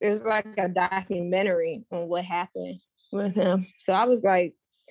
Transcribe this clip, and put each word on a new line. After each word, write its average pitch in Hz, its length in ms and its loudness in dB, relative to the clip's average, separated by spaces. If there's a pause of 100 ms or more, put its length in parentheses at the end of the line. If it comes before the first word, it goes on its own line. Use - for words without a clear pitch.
it 208 80 2
was, 214 140 -2
like, 214 240 0 (100)
a 190 100 0
documentary 180 1200 0
on 170 180 -6
what 175 160 -2
happened 180 560 -6 (320)
with 196 220 -2
him. 185 320 2 (180)
So 190 80 2
I 202 120 4
was 247 160 4
like, 185 320 4 (380)